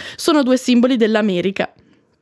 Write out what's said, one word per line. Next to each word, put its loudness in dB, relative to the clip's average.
sono 0
due 2
simboli 2
dell'America. -2